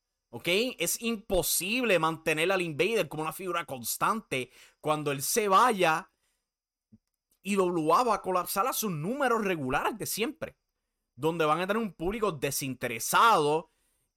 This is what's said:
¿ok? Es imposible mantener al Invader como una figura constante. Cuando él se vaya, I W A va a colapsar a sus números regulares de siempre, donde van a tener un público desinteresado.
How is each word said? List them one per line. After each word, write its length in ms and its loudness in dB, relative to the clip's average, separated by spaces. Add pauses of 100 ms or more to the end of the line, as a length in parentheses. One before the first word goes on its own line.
(280)
¿ok? 200 -8 (300)
Es 220 -2
imposible 1000 0
mantener 540 0
al 80 0
Invader 480 0
como 140 -8
una 100 -6
figura 320 -6
constante. 840 -4 (320)
Cuando 300 0
él 100 -4
se 260 0
vaya, 640 4 (1300)
I 120 -2
W 400 2
A 100 4
va 120 2
a 60 -6
colapsar 440 -2
a 80 -2
sus 160 -4
números 520 0
regulares 540 -2
de 80 -8
siempre, 540 -6 (580)
donde 280 0
van 160 2
a 60 -2
tener 160 0
un 100 -6
público 380 -2
desinteresado. 1400 0 (480)